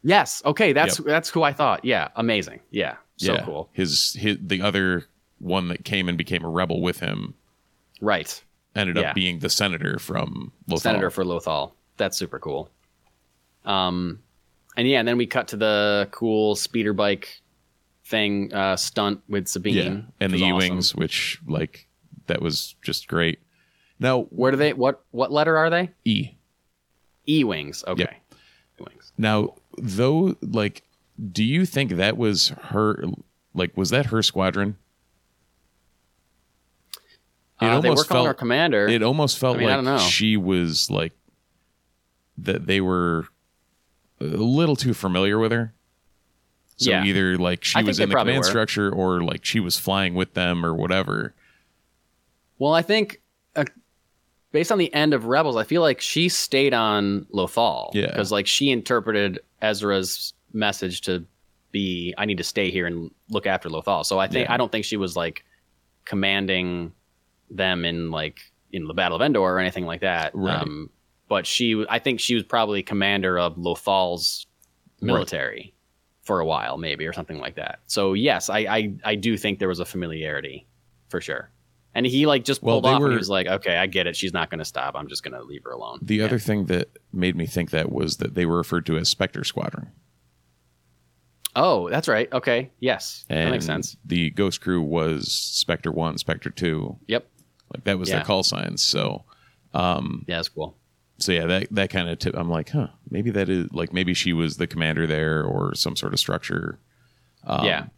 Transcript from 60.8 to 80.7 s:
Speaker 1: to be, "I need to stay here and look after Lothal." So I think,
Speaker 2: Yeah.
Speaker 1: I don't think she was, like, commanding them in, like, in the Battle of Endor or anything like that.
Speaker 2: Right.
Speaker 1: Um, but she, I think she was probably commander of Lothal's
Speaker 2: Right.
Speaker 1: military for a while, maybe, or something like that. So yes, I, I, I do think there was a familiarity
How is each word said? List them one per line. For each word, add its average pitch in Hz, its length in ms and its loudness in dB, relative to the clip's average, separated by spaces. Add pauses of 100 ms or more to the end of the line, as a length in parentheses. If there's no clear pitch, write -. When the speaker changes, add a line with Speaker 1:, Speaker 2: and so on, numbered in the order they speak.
Speaker 1:
to 90 240 -2 (460)
be, 90 480 -2
"I 104 60 -2
need 101 120 -2
to 87 60 -4
stay 98 260 -2
here 87 160 -2
and 85 240 -6 (200)
look 104 180 -2
after 95 220 -2
Lothal." 80 360 -2
So 95 140 0
I 95 80 0
think, 123 200 0
Speaker 2:
Yeah. 117 60 2
Speaker 1:
I 123 40 2
don't 123 140 0
think 107 140 -2
she 107 120 -4
was, 92 180 -4
like, 85 280 -4 (640)
commanding 95 840 -2 (580)
them 92 360 -2
in, 85 260 -4
like, 78 400 -8 (200)
in 87 160 -8
the 78 60 -10
Battle 90 220 0
of 110 60 0
Endor 135 200 2
or 92 180 2
anything 92 260 -2
like 82 160 -6
that. 85 340 -2
Speaker 2:
Right. 87 260 -2
Speaker 1:
Um, 76 280 -8 (400)
but 95 180 0
she, 110 420 0
I 117 100 0
think 127 200 -2
she 120 160 0
was 110 80 0
probably 104 400 0
commander 98 560 0
of 87 160 0
Lothal's 87 880 -2 (560)
Speaker 2:
Right. - 60 -4
Speaker 1:
military 90 640 -4 (500)
for 95 180 0
a 80 40 0
while, 69 320 -2
maybe, 78 280 -6
or 85 80 -6
something 80 260 -10
like 64 160 -10
that. - 320 -10
So 98 260 2
yes, 104 360 2
I, 104 100 0
I, 110 340 0 (120)
I 107 100 0
do 104 220 0
think 98 220 -2
there 95 100 0
was 87 100 -2
a 87 60 -4
familiarity 76 840 -8 (400)